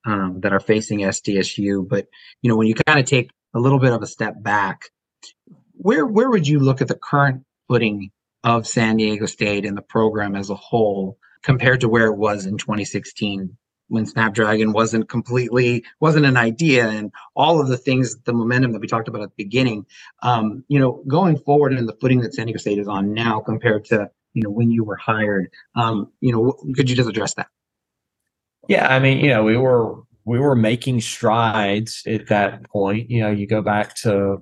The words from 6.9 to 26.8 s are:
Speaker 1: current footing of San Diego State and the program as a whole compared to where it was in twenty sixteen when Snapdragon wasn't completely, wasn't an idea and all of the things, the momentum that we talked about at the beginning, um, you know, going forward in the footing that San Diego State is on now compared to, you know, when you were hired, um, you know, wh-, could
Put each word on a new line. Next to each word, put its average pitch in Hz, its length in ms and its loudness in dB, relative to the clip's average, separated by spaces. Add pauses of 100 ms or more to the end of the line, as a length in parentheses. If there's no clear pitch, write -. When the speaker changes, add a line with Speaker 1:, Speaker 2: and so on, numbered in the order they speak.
Speaker 1:
current 131 480 -2 (240)
footing 104 420 0 (340)
of 117 220 0
San 110 320 0
Diego 107 300 0
State 104 400 -4
and 101 100 -6
the 98 60 -12
program 107 520 -2
as 98 140 -8
a 101 60 -6
whole 98 640 -2 (240)
compared 127 380 2
to 117 80 2
where 117 180 2
it 107 100 0
was 104 300 -2
in 101 100 -6
twenty 104 280 -4
sixteen 98 680 -8 (320)
when 113 180 -2
Snapdragon 110 640 0
wasn't 110 380 0
completely, 120 720 -2 (160)
wasn't 156 260 4
an 131 120 4
idea 120 500 2
and 107 240 -6 (240)
all 160 240 2
of 139 80 0
the 127 80 0
things, 127 480 -2
the - 80 -6
momentum 120 400 0
that 107 80 -8
we 110 80 -10
talked 113 220 -4
about 113 120 -8
at 101 140 -10
the 110 80 -10
beginning, 110 420 -2 (380)
um, 113 460 -2
you 143 100 4
know, 131 300 0
going 165 280 2
forward 143 360 2
in 120 140 -2
the 110 120 -10
footing 131 220 2
that 110 120 -6
San 113 120 -6
Diego 113 120 -6
State 101 220 -2
is 101 80 -6
on 101 260 -2
now 113 280 -2
compared 110 420 -2
to, 104 260 0 (240)
you 110 100 -2
know, 104 60 -4
when 117 220 2
you 117 140 0
were 101 100 -6
hired, 104 560 -2 (240)
um, 113 340 -2 (120)
you 131 100 2
know, 117 200 2
wh-, 143 220 -8
could 131 160 2